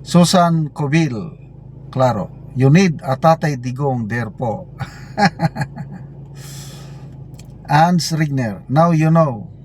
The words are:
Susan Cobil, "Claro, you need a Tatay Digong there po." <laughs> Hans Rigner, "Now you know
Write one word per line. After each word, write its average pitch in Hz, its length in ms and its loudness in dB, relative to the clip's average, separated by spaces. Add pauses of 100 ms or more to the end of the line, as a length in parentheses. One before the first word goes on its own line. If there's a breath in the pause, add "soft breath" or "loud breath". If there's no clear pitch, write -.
Susan 170 720 2
Cobil, 151 400 0 (760)
"Claro, 117 640 -2
you 131 80 4
need 165 380 6
a 135 100 -2
Tatay 160 400 2
Digong 127 560 -4
there 113 220 -6
po." 104 420 -8
<laughs> - 60 -14 (3000 loud breath)
Hans 160 400 4
Rigner, 135 560 -2
"Now 160 240 4
you 160 220 4
know 139 420 0 (100)